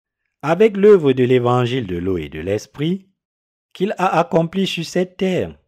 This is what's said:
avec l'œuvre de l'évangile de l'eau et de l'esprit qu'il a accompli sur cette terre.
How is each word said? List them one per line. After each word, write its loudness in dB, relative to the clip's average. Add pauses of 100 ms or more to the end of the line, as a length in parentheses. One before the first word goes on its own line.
(420)
avec 2
l'œuvre 6
de 0
l'évangile 0
de -6
l'eau -4
et -8
de -12
l'esprit -6 (640)
qu'il -6
a -2
accompli 0
sur -8
cette -6
terre. -4